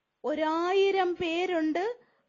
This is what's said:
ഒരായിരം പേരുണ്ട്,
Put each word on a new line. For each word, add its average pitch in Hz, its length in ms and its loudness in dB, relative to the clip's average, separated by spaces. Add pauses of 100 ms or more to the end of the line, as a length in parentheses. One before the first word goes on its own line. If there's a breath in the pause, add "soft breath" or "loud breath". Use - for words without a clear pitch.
(240)
ഒരായിരം 359 880 0
പേരുണ്ട്, 349 840 -2 (300 soft breath)